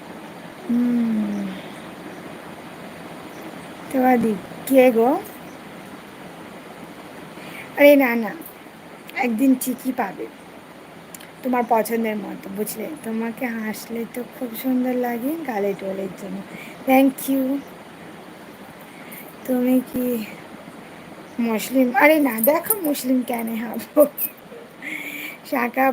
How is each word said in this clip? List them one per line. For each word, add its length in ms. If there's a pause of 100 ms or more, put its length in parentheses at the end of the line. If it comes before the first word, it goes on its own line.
(680)
হুম, 800 (2500)
তোমার 320
দি-, 240 (200)
কে 240
গো? 200 (2750)
আরে 180
না, 180
না, 180 (840)
একদিন 340 (100)
ঠিকই 320
পাবে 340 (1160)
তোমার 260
পছন্দের 480
মতো, 300 (100)
বুঝলে? 300 (180)
তোমাকে 420
হাসলে 540 (140)
তো 60 (180)
খুব 120 (120)
সুন্দর 320
লাগে, 360 (160)
গালে 340
টোলের 320 (100)
জন্য 160 (500)
thank 280 (140)
you। 120 (2000)
তুমি 340 (120)
কি 140 (1400)
মুসলিম? 380 (160)
আরে 180
না, 200
দেখো 340 (140)
মুসলিম 300 (120)
কেন 180 (140)
হব? 200 (1700)
শাঁখা, 420